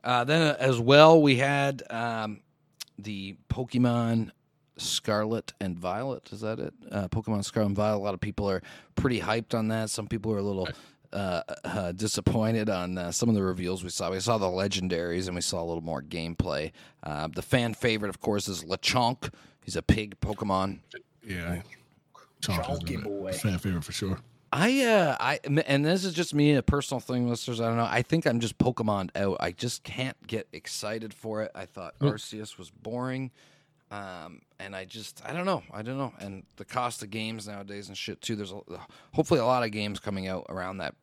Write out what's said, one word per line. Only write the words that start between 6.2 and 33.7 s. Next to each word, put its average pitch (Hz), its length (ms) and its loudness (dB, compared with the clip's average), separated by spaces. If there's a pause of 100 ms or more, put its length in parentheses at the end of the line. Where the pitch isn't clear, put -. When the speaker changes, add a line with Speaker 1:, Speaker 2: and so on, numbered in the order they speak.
Speaker 1:
Is 104 100 -12
that 110 180 -4
it? - 140 -6 (180)
Uh, 101 160 -2
Pokemon 107 380 0
Scarlet 107 220 2
and 101 80 2
Violet. 104 220 2
A 98 60 -2
lot 101 120 0
of 85 40 -10
people 101 300 -2
are 95 120 0 (340)
pretty 123 240 2
hyped 107 380 -2
on 110 100 0
that. 110 240 0
Some 104 160 -6
people 110 240 -4
are 101 80 0
a 98 40 -2
little, 95 260 -2 (440)
uh, 92 280 -2 (220)
uh, 90 280 -2
disappointed 107 800 0
on, 90 280 -2
uh, 87 140 -4
some 117 180 2
of 110 60 6
the 101 80 2
reveals 90 400 -2
we 92 60 -8
saw. 85 200 -4
We 95 100 -2
saw 113 200 2
the 95 80 2
legendaries 90 800 0
and 90 80 -6
we 87 60 -4
saw 87 200 -2
a 85 40 -4
little 82 180 -4
more 80 180 -4
gameplay. 80 680 -4 (320)
Uh, 76 240 -6
the 87 160 -8
fan 120 320 0
favorite, 107 340 0
of - 100 -10
course, 104 280 0
is 92 160 -6
Lechonk. 117 680 0 (320)
He's - 120 -8
a 82 80 0
pig 107 380 2
Pokemon. 98 580 -2 (440)
Speaker 2:
Yeah. 87 380 -6 (800)
Chonk - 300 -2
is 82 80 -2
Speaker 3:
Chonky 85 200 -6
Speaker 2:
a 104 40 -8
Speaker 3:
boy. 98 300 -6
Speaker 2:
fan 95 260 0
favorite 90 240 -2
for - 80 -12
sure. 95 260 -2 (360)
Speaker 1:
I, 233 320 4
uh, 180 340 4
I, 139 240 2
m-, 143 240 4
and 139 180 4
this 180 200 2
is 180 80 -2
just 165 200 -2
me, 147 220 8
a 127 80 4
personal 135 380 0
thing, 123 260 0
listeners. 117 320 -4
I 117 80 0
don't 113 80 0
know. 117 140 2
I 120 120 4
think 160 240 2
I'm 117 140 4
just 113 180 -2
Pokemon 107 560 2
out. 98 280 2
I 90 100 0
just - 320 -6
can't 131 320 -6 (100)
get 110 280 -6
excited 110 600 -8
for 110 300 -6
it. - 100 -8
I 95 120 -12
thought 87 340 -14
Speaker 2:
Nope. 143 160 4
Speaker 1:
Arceus - 420 -12
was 87 120 -18
boring. 127 600 -8 (600)